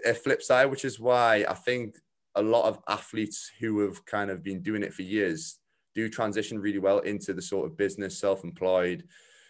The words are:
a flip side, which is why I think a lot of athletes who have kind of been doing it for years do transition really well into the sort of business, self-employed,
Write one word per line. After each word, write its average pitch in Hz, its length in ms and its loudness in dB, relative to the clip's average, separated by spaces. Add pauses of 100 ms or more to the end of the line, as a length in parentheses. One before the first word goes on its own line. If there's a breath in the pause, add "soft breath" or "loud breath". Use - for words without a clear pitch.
a 117 60 4
flip - 280 0
side, 131 240 6
which 135 180 -4
is 110 160 -6
why 117 480 6
I - 60 -2
think 123 420 -4 (400)
a 104 60 4
lot 113 240 4
of 104 220 0
athletes - 720 -4
who 110 220 0
have 98 240 -2
kind 101 260 -4
of 87 120 -6
been 92 200 -6
doing 104 220 -2
it - 100 -8
for 95 80 -10
years 92 560 -2 (380)
do 113 120 -2
transition 107 520 -4
really 101 180 -2
well 98 220 2
into 101 320 -4
the 90 100 -8
sort 92 240 -4
of 80 100 -12
business, 98 420 -4
self-employed, 90 840 -2 (460 loud breath)